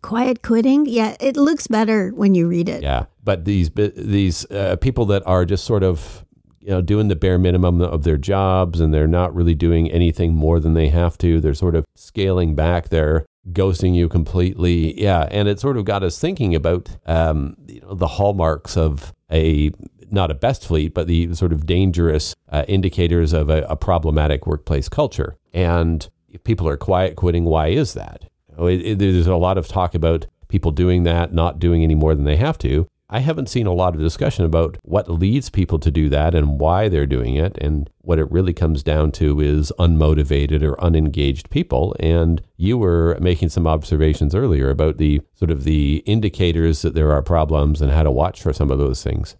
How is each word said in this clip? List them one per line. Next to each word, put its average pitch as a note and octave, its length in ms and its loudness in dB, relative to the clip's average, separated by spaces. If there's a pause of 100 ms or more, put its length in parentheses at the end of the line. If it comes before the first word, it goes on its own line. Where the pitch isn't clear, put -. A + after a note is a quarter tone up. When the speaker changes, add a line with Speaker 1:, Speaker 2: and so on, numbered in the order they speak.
Speaker 1:
Quiet A#3+ 400 -2
quitting? C4 420 2
Yeah, A3 340 -2
it C4+ 160 -2
looks D4 300 2
better G#3+ 460 0
when G3+ 240 2
you E3+ 120 2
read F3 220 -2
it. - 140 -8
Speaker 2:
Yeah, C2+ 220 -2 (180)
but F2 220 -2
these F#2+ 260 0
bi-, G#2 240 0
these, G2 560 -2
uh, G2 240 -2
people B2 300 0
that G2 200 0
are F#2 200 2
just F#2 180 -2
sort G#2 180 0
of, F2+ 420 -4 (360)
you G2 100 -16
know, F#2 100 0
doing G#2 280 2
the G2 80 0
bare F2+ 240 2
minimum F2+ 420 4
of D#2+ 220 -2
their D#2 140 2
jobs, F#2 600 0
and D#2 140 2
they're D2+ 140 2
not F2 260 0
really E2+ 220 2
doing E2 340 2
anything E2 460 2
more D#2+ 240 2
than D#2+ 160 2
they D#2+ 140 2
have E2+ 280 0
to. E2 240 2
They're D2+ 140 0
sort F2 180 -2
of D2+ 100 0 (120)
scaling F2+ 580 -2
back. E2 360 -2
They're D#2 360 0 (260)
ghosting F#2 440 0
you F2 120 2
completely. F2 920 -2
Yeah, F2+ 300 0
and G2+ 160 -2
it G2+ 120 -2
sort C3+ 160 -2
of G#2 100 -4
got G2+ 180 -2
us E2+ 160 -4
thinking C#3+ 340 -2
about, E2 340 -2 (200)
um, D#2 580 -2
you A#1 160 -20
know, G2 140 -14
the F2 100 -2
hallmarks F2 720 -2
of D#2 340 -2 (200)
a D#2+ 400 2 (400)
not F#2+ 180 0
a D2 60 -4
best A#2+ 300 -2
fleet, D#2 280 -2
but E2+ 140 -4
the E2+ 260 0
sort E2 200 0
of D2+ 120 -2
dangerous, E2+ 720 0 (140)
uh, D2 180 -2
indicators F2 680 0
of D2+ 160 0
a, D#2 140 2
a D#2 120 -4
problematic D#2 680 0
workplace D2 440 -4
culture. - 480 -4 (160)
And E2+ 540 0 (220)
if - 140 -20
people F2+ 240 -2
are C#2+ 100 -2
quiet F2+ 380 -2
quitting, E2+ 300 0
why D#2+ 220 2
is B2+ 260 -2
that? G1+ 320 -14 (240)
You D2+ 80 -20
know, E2+ 100 -2
it, F2+ 140 2
it, G2+ 180 -4
there's F2+ 280 4
a F#2 80 2
lot F#2 220 2
of F2+ 100 -4
talk F2+ 280 -4
about E2 320 0 (200)
people E2+ 240 0
doing F2+ 320 2
that, E2+ 300 0
not E2 260 0
doing E2+ 240 2
any D#2+ 120 2
more D#2 180 2
than C#2+ 120 0
they D2+ 100 2
have C#3+ 240 0
to. D2 280 0 (260)
I A2+ 60 -2
haven't D3+ 300 -2
seen A#2 180 -2
a F2+ 60 0
lot F2+ 200 0
of D2+ 60 -6
discussion E2 460 0
about D#2+ 380 0
what G2 260 -4
leads G2 400 0
people F2 300 0
to D2+ 120 0
do D#2 160 0
that D2+ 260 2
and D2 280 2
why F2+ 260 2
they're D2+ 180 0
doing B1+ 300 -2
it. E2 220 -2
And D2 320 -4 (100)
what E2 200 0
it D2+ 120 -2
really F2+ 220 0
comes D#2+ 300 0
down D2+ 300 0
to D2 280 0
is D2 360 2
unmotivated D2+ 840 2
or C#2+ 180 -2
unengaged D2+ 680 0
people. F2+ 500 -2
And E2 420 2 (140)
you G#2+ 220 0
were E2+ 420 2
making F2 300 0
some E2 180 -2
observations D#2 640 0
earlier E2+ 360 2
about D2+ 280 0
the D2 220 2 (160)
sort D#2+ 160 -2
of C#2 140 -4
the D2+ 400 2
indicators E2+ 800 0
that E2 100 -2
there D2+ 180 2
are C#2+ 100 2
problems D2+ 600 0
and C#2 100 2
how D#2+ 120 4
to D2 80 2
watch D2+ 300 -2
for D2+ 120 -2
some C#2 180 0
of C2+ 80 0
those C2+ 240 -2
things. - 360 -6